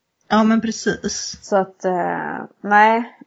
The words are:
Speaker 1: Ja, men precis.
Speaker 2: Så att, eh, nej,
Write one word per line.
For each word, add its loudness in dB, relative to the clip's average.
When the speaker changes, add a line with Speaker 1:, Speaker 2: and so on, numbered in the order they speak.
Speaker 1:
Ja, 4
men 2
precis. -6
Speaker 2:
Så 0
att, -2
eh, -4
nej, 4